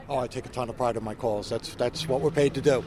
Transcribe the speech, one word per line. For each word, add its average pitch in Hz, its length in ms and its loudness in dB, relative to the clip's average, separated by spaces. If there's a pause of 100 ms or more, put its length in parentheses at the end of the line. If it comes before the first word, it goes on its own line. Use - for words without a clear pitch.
Oh, 135 120 -2
I 120 80 -2
take 127 180 -8
a - 40 -14
ton 123 200 -4
of 113 80 -10
pride 120 180 2
in 110 80 -4
my 107 100 -6
calls. 104 360 -2
That's, - 260 -4
that's - 320 -2
what 131 140 2
we're 151 100 4
paid 143 220 4
to 135 80 -4
do. 127 240 4